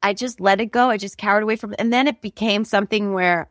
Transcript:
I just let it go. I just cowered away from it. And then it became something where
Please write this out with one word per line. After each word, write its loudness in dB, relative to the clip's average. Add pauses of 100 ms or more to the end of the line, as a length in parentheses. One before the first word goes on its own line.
I 2
just -8
let 4
it -4
go. 4
I 0
just -10
cowered 2
away 0
from -12
it. -14
And 0
then 2
it -4
became -2
something 0
where 0